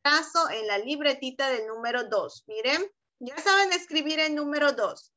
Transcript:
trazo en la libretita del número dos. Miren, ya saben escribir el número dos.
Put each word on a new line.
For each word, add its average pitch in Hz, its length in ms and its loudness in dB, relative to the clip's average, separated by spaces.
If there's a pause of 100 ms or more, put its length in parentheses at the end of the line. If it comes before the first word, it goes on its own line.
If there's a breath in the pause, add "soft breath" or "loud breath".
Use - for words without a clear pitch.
trazo 311 480 2
en 220 160 -4
la 202 120 0
libretita 269 680 -2
del 226 200 -2
número 233 400 -4
dos. 196 400 -2
Miren, 269 420 0 (300)
ya 262 180 -10
saben 392 340 4
escribir 311 460 -2
el 311 160 0
número 294 380 0
dos. - 440 -4